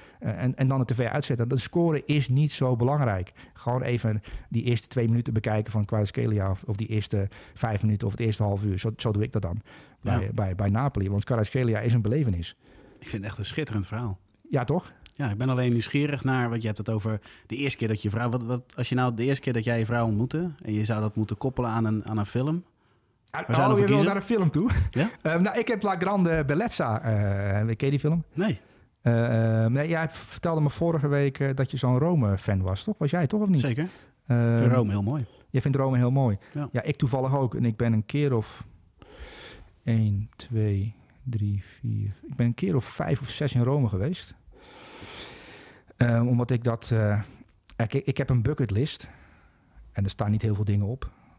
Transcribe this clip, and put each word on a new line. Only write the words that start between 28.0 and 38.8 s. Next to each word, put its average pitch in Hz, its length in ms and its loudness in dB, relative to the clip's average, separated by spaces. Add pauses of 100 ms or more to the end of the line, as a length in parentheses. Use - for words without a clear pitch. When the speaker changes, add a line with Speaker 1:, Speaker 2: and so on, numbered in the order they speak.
Speaker 2:
Nee. 143 260 -2 (420)
Speaker 1:
Eh, 113 600 2
eh, 113 80 4
nee, 139 180 0
jij 165 200 0
v-, - 40 -14
vertelde - 480 -4
me 147 80 2
vorige 160 380 0
week, 143 320 2
eh, 139 160 0
dat 135 160 0
je 143 60 -6
zo'n 123 200 2
Rome-fan 113 640 2
was, 92 220 -2
toch? 214 140 -4
Was 147 140 0
jij 170 160 2
toch, 208 140 0
of 214 80 0
niet? 165 120 4
Speaker 2:
Zeker. 135 260 0 (400)
Speaker 1:
Ehm, 120 260 4
Speaker 2:
Ik 117 60 4
vind 117 120 6
Rome 117 200 4
heel 101 120 0
mooi. 123 220 -2 (240)
Speaker 1:
je 127 120 0
vindt 135 160 0
Rome 131 200 2
heel 123 140 4
mooi. 131 260 2 (160)
Speaker 2:
Ja. 147 180 -6
Speaker 1:
Ja, 127 100 -2
ik - 140 -2
toevallig 131 400 0
ook. 131 200 0
En 120 100 2
ik 113 120 2
ben 117 160 2
een 110 120 2
keer 143 280 0
of - 300 -2 (1200)